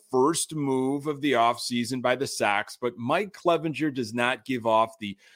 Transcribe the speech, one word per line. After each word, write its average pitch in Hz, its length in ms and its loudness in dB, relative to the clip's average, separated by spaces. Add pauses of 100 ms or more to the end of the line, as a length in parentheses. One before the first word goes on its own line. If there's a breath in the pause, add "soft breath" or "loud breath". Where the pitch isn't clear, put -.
first 151 460 2
move 139 520 -2
of 147 120 -6
the 139 140 0
offseason 120 680 0
by 123 140 2
the 131 120 -2
Sox, 104 520 0
but 120 180 -4
Mike 160 360 -2
Clevinger 156 600 0
does 117 200 -4
not 120 320 0
give 123 200 -4
off 113 340 2
the 101 180 -8 (180 soft breath)